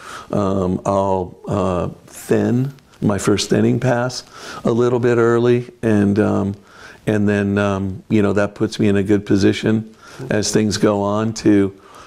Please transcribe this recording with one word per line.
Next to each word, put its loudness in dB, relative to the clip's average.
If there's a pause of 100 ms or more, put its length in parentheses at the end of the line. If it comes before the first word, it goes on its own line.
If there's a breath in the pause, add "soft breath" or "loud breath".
(300 loud breath)
Um, -2
I'll, -2 (120)
uh, -2 (180)
thin -2 (260)
my 0
first 0
thinning 2
pass -2 (420 loud breath)
a 2
little 2
bit 2
early, 2 (120)
and, 2
um, 0 (520 loud breath)
and 0
then, 0
um, -2
you 4
know, 2
that 0
puts -4
me 2
in 2
a 2
good 2
position 0 (360 loud breath)
as 0
things 0
go 2
on -2
to, 2 (280 loud breath)